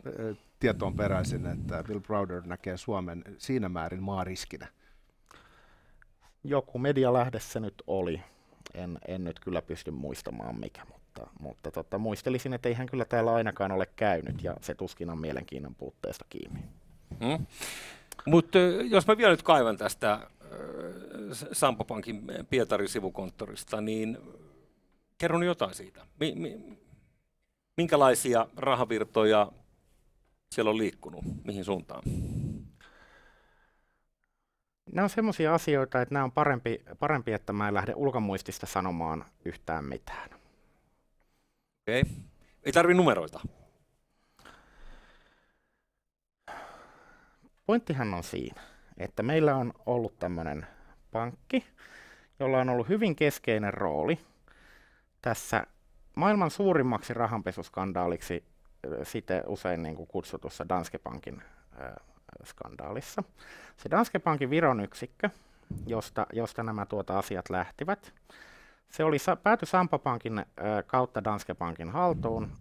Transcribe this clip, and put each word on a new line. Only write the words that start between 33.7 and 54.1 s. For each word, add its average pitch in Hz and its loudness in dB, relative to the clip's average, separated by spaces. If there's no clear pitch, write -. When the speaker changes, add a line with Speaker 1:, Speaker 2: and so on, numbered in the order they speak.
Speaker 2:
Nämä 185 2
on 196 2
semmosia 175 2
asioita, 135 2
että 123 -2
nämä 139 2
on 127 -2
parempi, 127 0
parempi, 143 0
että 101 -2
mä 104 0
en 101 0
lähde 98 0
ulkomuistista 110 -2
sanomaan 85 0
yhtään 82 -6
mitään. - -10
Speaker 3:
Okei. 123 2
Ei 139 0
tarvi 170 8
numeroita. 117 4
Speaker 2:
Pointtihan 143 0
on 90 -4
siinä, - -8
että 98 -6
meillä 147 4
on 120 -2
ollut 120 -2
tämmönen 82 -4
pankki, 120 -4
jolla 131 4
on 127 4
ollut 123 2
hyvin 202 2
keskeinen 107 2
rooli 98 0